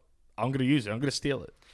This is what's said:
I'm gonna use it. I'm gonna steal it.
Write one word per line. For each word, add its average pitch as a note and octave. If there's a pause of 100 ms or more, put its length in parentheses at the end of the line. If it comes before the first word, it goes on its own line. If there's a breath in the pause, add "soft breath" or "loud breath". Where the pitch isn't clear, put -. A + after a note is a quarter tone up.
(380)
I'm B2
gonna C3
use C3
it. G#2
I'm A2+
gonna C#3
steal C#3
it. - (200 soft breath)